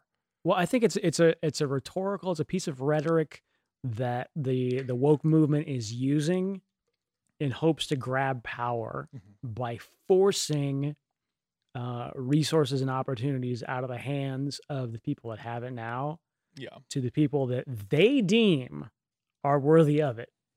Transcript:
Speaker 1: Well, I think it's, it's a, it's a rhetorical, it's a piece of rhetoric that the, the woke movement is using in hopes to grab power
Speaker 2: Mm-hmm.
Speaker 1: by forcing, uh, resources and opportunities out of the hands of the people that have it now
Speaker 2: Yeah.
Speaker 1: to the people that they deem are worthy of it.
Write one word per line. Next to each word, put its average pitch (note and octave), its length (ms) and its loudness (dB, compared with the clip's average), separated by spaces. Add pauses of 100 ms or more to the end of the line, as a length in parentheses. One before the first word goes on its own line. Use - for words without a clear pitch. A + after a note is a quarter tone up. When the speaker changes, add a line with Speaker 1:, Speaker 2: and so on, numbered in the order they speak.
(440)
Speaker 1:
Well, F3 120 2
I F3+ 100 2
think A#3 180 0
it's, F#3 120 2
it's F3+ 220 0
a, E3 160 6 (100)
it's D3+ 160 -2
a D3+ 60 0
rhetorical, F#3 640 -4
it's D#3+ 100 -2
a C#3+ 40 0
piece - 240 -4
of C3 120 -6
rhetoric D3+ 640 0 (400)
that B2 540 -4
the, B2+ 460 0
the B2+ 120 -4
woke C#3 300 4
movement D3+ 440 4
is A#2 240 -6
using D#3 680 0 (800)
in C#3+ 100 -2
hopes D#3 380 0
to D3+ 80 -2
grab B2+ 480 -2
power A#2+ 680 -6
Speaker 2:
Mm-hmm. G#2 380 -14
Speaker 1:
by A#2 260 -6 (280)
forcing, D3 880 2 (800)
uh, B2 400 -8
resources C#3 680 2
and C3+ 80 -2
opportunities B2+ 760 -4
out B2+ 180 -6
of B2+ 60 -6
the A#2+ 80 -6
hands C3+ 720 -4
of C3 240 -6
the A2+ 80 -10
people C3+ 300 -6
that G#2+ 100 -10
have A#2 240 -8
it B2+ 80 -10
now B2 480 -6 (360)
Speaker 2:
Yeah. C3 220 -14 (120)
Speaker 1:
to C#3 100 -4
the B2 100 -2
people C#3+ 380 2
that B2 160 -2 (260)
they A3 300 6
deem E3+ 720 2 (520)
are C#3+ 160 4
worthy D3+ 440 6
of B2 160 -2
it. - 120 -12 (260)